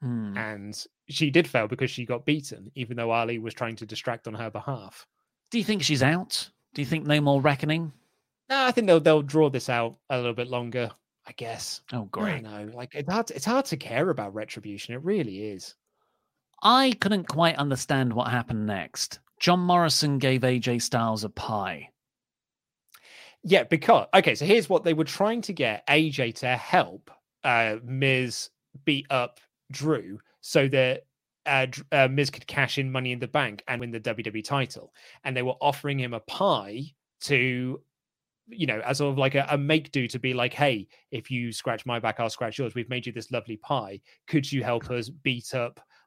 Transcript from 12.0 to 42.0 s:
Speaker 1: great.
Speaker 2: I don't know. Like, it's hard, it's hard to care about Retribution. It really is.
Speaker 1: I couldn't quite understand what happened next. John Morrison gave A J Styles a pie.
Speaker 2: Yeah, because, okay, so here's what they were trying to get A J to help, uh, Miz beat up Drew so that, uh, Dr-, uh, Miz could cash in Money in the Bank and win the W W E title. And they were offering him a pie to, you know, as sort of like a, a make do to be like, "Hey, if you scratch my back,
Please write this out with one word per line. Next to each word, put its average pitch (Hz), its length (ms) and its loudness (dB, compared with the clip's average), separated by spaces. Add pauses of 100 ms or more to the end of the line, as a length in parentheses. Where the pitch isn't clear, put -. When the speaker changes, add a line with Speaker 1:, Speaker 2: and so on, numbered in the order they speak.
Speaker 1:
great. 107 300 -4
Speaker 2:
I - 40 -8
don't 104 300 -12
know. 120 60 -16
Like, 127 180 -14
it's 147 160 -6
hard, 226 200 -2
it's - 140 -10
hard 262 220 0
to 160 100 -4
care 135 340 -2
about 104 240 -4
Retribution. 107 600 -10
It 139 100 -10
really 131 460 -2
is. 92 240 -12 (880)
Speaker 1:
I 254 380 6
couldn't 190 280 2
quite 165 280 4
understand 135 560 0
what 117 160 0
happened 117 380 -2
next. - 540 -6 (200)
John 180 200 4
Morrison 165 580 4
gave 131 240 2
A 127 160 2
J 120 200 0
Styles 113 440 0
a 110 60 -6
pie. 95 640 -6 (1500)
Speaker 2:
Yeah, 160 200 6
because, 160 500 4
okay, 185 200 6
so 143 120 -4
here's 208 220 6
what 180 160 2
they 165 100 4
were 156 100 2
trying 214 380 0
to 208 100 -8
get 120 360 -2
A 156 220 4
J 131 220 -2
to 123 240 -2
help, 104 540 0 (340)
uh, 113 400 4
Miz 131 640 0 (340)
beat 139 260 0
up 123 300 0 (320)
Drew 117 480 -4 (200)
so 139 280 4
that, 131 380 2 (400)
uh, 135 200 2
Dr-, - 240 -10
uh, 135 180 6
Miz 139 220 2
could - 160 -14
cash - 320 -2
in 135 140 -2
Money 127 180 -4
in 123 80 -6
the 127 80 -6
Bank 127 400 -2
and 123 140 -4
win 120 100 -8
the 117 80 -8
W 113 240 -6
W 110 160 -6
E 107 40 -6
title. 135 500 -4 (320)
And 131 120 -4
they 127 60 0
were 127 180 -2
offering 143 380 0
him 123 160 -4
a 113 60 -8
pie 123 640 -2 (380)
to, 127 580 0 (680)
you 214 180 -4
know, 113 180 -2
as 139 140 -2
sort 143 140 0
of 135 60 -2
like 135 160 2
a, 135 160 2
a 147 80 2
make 147 320 0
do 127 180 -2
to 131 120 -8
be 127 140 -4
like, 123 180 -2
"Hey, 127 340 0 (240)
if 117 200 -10
you 120 220 -4
scratch 113 340 -6
my 120 120 -2
back, 110 220 -2